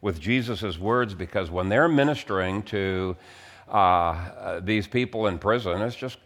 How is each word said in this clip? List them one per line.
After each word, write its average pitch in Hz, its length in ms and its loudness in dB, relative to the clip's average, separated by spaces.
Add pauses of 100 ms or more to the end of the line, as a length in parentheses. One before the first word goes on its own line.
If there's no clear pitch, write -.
with 92 180 -2
Jesus' 110 580 -2
words, 107 360 0
because 90 360 -4
when 92 200 -2
they're 135 180 4
ministering 107 760 2
to, 95 520 -2 (540)
uh, - 20 -8
uh, 90 880 2
these 104 240 0
people 113 420 -2
in 90 120 0
prison, 101 420 0
it's 117 140 -4
just 131 300 -10